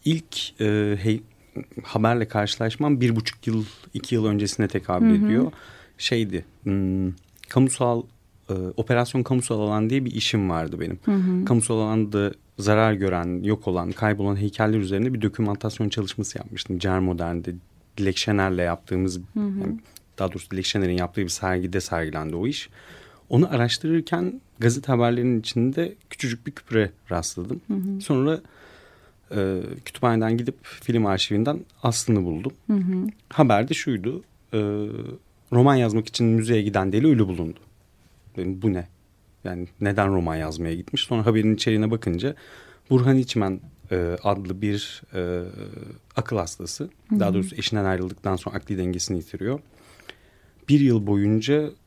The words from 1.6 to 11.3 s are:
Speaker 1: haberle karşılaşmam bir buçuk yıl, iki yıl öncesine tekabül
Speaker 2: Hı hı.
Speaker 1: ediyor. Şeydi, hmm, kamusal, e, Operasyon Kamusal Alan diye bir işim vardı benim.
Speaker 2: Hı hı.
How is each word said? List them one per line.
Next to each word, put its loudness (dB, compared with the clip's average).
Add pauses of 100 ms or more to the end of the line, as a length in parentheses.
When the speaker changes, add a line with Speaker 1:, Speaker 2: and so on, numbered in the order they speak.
Speaker 1:
haberle 2
karşılaşmam 0
bir 4
buçuk -6
yıl, 0 (300)
iki -4
yıl 2
öncesine 0
tekabül 4
Speaker 2:
Hı 4
hı. 2
Speaker 1:
ediyor. 2 (460)
Şeydi, -2 (180)
hmm, 0 (360)
kamusal, 2 (480)
e, -4 (240)
Operasyon 0
Kamusal 0
Alan 0
diye 0
bir -4
işim 0
vardı -2
benim. -6
Speaker 2:
Hı 2
hı. 2